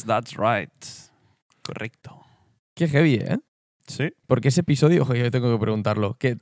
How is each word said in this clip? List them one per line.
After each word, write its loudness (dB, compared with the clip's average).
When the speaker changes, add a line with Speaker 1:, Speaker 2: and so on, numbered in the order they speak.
Speaker 1:
sí. -16
Speaker 2:
that's -2
right. 0
Correcto. -14
Speaker 1:
Qué -2
heavy, 4
¿eh? -2
Speaker 2:
Sí. -6
Speaker 1:
Porque 2
ese 2
episodio, 4
ojo, -2
yo 0
tengo 0
que 0
preguntarlo. -2
¿Qué? -2